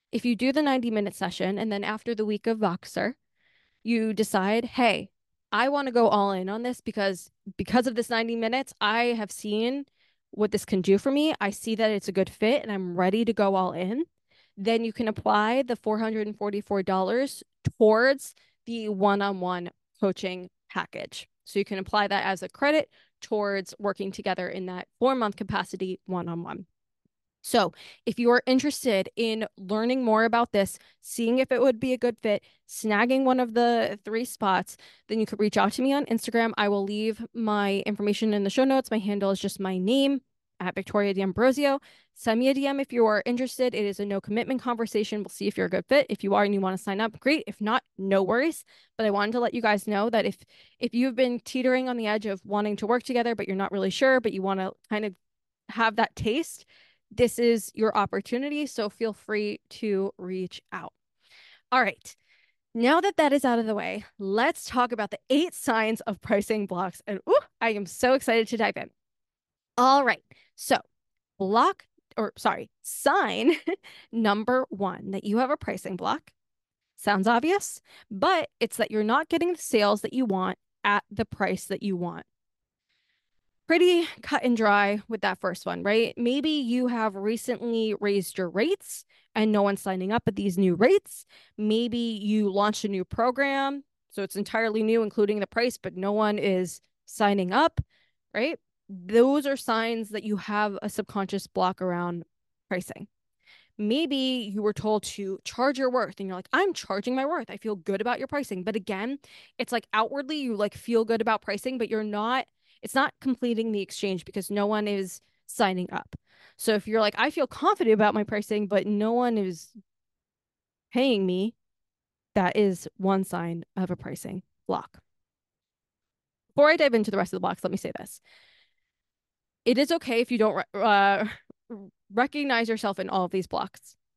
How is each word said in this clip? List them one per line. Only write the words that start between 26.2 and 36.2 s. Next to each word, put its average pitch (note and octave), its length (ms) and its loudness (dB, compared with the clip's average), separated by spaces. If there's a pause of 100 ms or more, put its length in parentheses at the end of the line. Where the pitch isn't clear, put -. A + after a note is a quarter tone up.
So G3 300 2 (340)
if - 120 -4
you A#3 120 4
are A#3+ 140 6
interested B3+ 680 0
in A3 320 -2 (100)
learning A3 460 -2
more A3 220 4
about A#3 260 2
this, G3 300 0 (200)
seeing A#3+ 380 0
if C4 140 2
it A#3+ 80 2
would B3 180 4
be B3+ 140 0
a B3 40 2
good A#3+ 240 0
fit, G#3 220 0 (260)
snagging A#3+ 540 2
one C4 160 4
of A#3 160 -2
the A#3 500 2
three A3+ 200 -4
spots, F#3+ 520 -2 (300)
then A3 140 -2
you G#3+ 60 2
could - 120 -8
reach G#3+ 180 2
out G3+ 180 4
to B3+ 80 -2
me C4+ 100 2
on D4 140 0
Instagram. A3+ 500 0